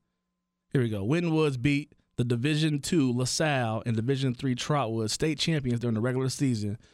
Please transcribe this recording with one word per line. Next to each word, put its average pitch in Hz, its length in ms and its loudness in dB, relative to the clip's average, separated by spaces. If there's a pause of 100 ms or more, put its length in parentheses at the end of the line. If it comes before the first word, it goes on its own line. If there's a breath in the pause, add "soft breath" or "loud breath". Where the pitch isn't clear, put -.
(720)
Here 139 100 4
we 117 80 0
go. 104 140 -4
Winton 165 300 0
Woods 156 240 2
beat 143 360 0 (240)
the 123 60 2
Division 147 560 0
two 135 340 2
LaSalle 127 720 0
and 120 100 0
Division 131 380 0
three 127 220 -2
Trotwood 113 560 -2
state 156 280 -2
champions 135 420 0
during 120 120 0
the 107 80 0
regular 127 280 0
season, 110 480 -2 (160 soft breath)